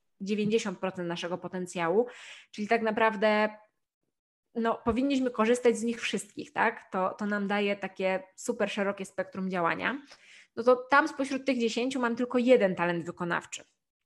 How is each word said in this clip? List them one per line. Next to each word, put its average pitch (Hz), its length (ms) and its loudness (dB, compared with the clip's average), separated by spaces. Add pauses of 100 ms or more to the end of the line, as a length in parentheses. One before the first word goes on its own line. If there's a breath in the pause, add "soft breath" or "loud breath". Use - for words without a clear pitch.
(200)
dziewięćdziesiąt 208 580 -2
procent 185 300 -4
naszego 170 300 -4
potencjału, 180 680 -2 (440 loud breath)
czyli 214 180 -8
tak 226 140 2
naprawdę, 214 680 2 (1080)
no, 226 300 -2
powinniśmy 262 460 2
korzystać 233 480 4
z 208 40 -6
nich 233 180 -2
wszystkich, - 520 -6
tak? - 380 -2
To, 185 280 -2
to 208 80 -4
nam 202 220 -2
daje 202 280 0
takie 185 460 -2 (140)
super 214 340 -4
szerokie 202 340 -4
spektrum 190 460 -6
działania. 185 520 0 (540 loud breath)
No 233 60 -4
to 247 140 6
tam 277 320 4
spośród 269 380 -4
tych 254 120 2
dziesięciu 233 420 -2
mam 233 160 0
tylko 247 220 0
jeden 220 360 6
talent 170 320 -2
wykonawczy, 170 580 -6 (420)